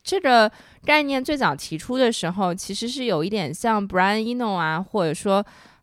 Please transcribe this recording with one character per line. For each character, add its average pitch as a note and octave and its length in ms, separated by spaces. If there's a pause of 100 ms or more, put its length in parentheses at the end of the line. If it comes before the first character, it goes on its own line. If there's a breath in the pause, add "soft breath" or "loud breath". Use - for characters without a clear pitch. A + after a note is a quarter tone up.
这 F#4+ 160
个 A#3+ 320 (320 loud breath)
概 D4+ 180
念 C4+ 220
最 D#4 100
早 F#3 220
提 D#3+ 220
出 B3 180
的 B3 160
时 E3 160
候， F3+ 260
其 G3 200
实 A3+ 120
是 B3+ 180
有 F#3+ 200
一 G3 60
点 E3+ 240
像 G#3 340
Brian F#3+ 300
Eno A#3 340
啊， E3 300
或 F#3+ 240
者 D#3 80
说 G3 280 (400 loud breath)